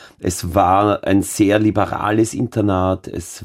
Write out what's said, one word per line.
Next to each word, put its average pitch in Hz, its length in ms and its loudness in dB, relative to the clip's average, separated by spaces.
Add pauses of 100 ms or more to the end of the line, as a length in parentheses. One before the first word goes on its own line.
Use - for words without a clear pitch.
(200)
es 90 340 -6
war 98 500 2
ein 98 180 2
sehr 101 360 2
liberales 107 720 0
Internat. 98 760 -2
Es - 360 -12